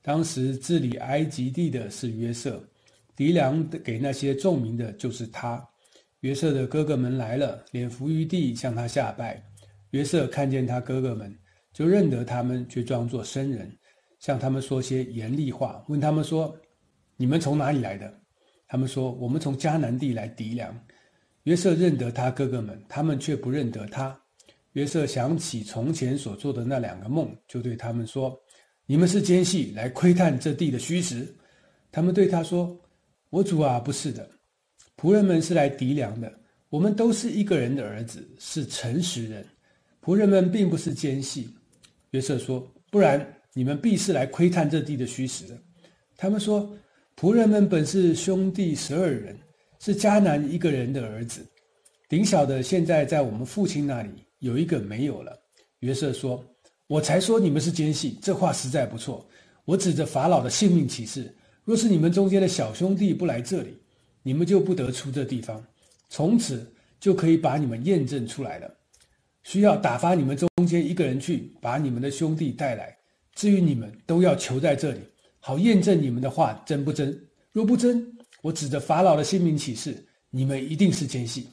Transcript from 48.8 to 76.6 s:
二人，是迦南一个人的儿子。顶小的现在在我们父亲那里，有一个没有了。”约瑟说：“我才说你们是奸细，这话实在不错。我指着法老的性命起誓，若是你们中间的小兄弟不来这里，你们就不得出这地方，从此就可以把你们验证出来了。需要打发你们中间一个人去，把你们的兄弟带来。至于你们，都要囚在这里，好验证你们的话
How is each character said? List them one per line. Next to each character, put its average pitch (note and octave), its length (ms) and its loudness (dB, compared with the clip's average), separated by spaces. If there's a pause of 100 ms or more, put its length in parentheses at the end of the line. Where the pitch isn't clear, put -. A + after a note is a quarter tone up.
二 F3 160 2
人， G#2 260 -6 (440)
是 G3+ 160 0
迦 G#3 240 4
南 D3 300 4
一 E3+ 60 -2
个 E3 140 2
人 B2+ 220 -2
的 C3 120 -4
儿 A2 200 -8
子。 - 200 -12 (640)
顶 F#3 160 2
小 E3+ 220 4
的 C3 160 -2
现 F3 220 2
在 D#3 200 4
在 D3 180 2
我 A#2+ 80 0
们 A2 140 -6
父 F#3+ 220 -2
亲 D3 200 -2
那 B2 160 -4
里， G2+ 220 -14 (140)
有 A#2+ 180 -2
一 D#3+ 80 2
个 E3+ 160 0
没 G#2+ 240 -4
有 C3+ 180 -6
了。” - 160 -18 (420)
约 B2 120 -2
瑟 C3+ 180 -2
说 B2+ 320 -6 (460)
：“我 D3+ 100 0
才 D#3 220 2
说 A3+ 180 4
你 F#3 120 4
们 D3 100 2
是 E3+ 100 0
奸 D3+ 220 0
细， C3+ 300 -4
这 G3 120 0
话 F#3 160 2
实 B2+ 200 -4
在 C3 160 0
不 A2+ 100 -10
错。 - 320 -10 (380)
我 E3+ 100 2
指 F3+ 160 0
着 C#3+ 140 0
法 - 200 0
老 D#3+ 160 6
的 B2 60 -2
性 F3 260 4
命 C#3+ 140 4
起 - 160 -8
誓， - 320 -10 (280)
若 A3+ 120 2
是 A3+ 100 2
你 F#3+ 120 4
们 E3 120 4
中 F#3+ 200 4
间 G3 100 4
的 F#3 80 4
小 - 240 -2
兄 F3+ 240 0
弟 F#3 160 2
不 F3+ 140 -2
来 B2 160 -2
这 E3 200 -4
里， G2+ 140 -14 (460)
你 C3 100 -4
们 E3 140 2
就 F#3+ 120 6
不 F#3 160 2
得 B2+ 160 -2
出 C3 200 -8
这 C3+ 120 -4
地 B2 200 -4
方， A2 200 -12 (460)
从 G3 300 2
此 B2+ 340 -4 (260)
就 G3 140 4
可 D#3+ 160 4
以 E3 80 8
把 D#3+ 220 0
你 D3 80 0
们 A#2 180 -4
验 E3 220 2
证 C3 200 -4
出 - 160 -10
来 - 160 -8
了。 - 160 -16 (680)
需 G3 180 2
要 G#3 140 8
打 A#2+ 200 0
发 F3 180 2
你 D#3+ 80 4
们 C3+ 140 0
中 E3+ 120 2 (180)
间 E3 200 2
一 E3+ 60 -2
个 E3+ 140 2
人 C3 120 -2
去， C3 400 -4
把 B2 200 -4
你 D3 100 0
们 A#2+ 140 -2
的 C#3 80 -2
兄 D#3 260 -2
弟 D3+ 160 -2
带 B2+ 220 -4
来。 - 200 -12 (400)
至 G3+ 160 2
于 F#3+ 120 6
你 D3 120 4
们， A2+ 160 -4 (140)
都 E3+ 160 2
要 E3+ 160 6
囚 C3 240 -2
在 C#3+ 160 2
这 D3 160 -2
里， - 80 -8 (380)
好 C3+ 200 -4
验 G3+ 220 6
证 E3+ 220 4
你 C3 80 0
们 A#2+ 100 -2
的 C3 80 -2
话 B2 380 0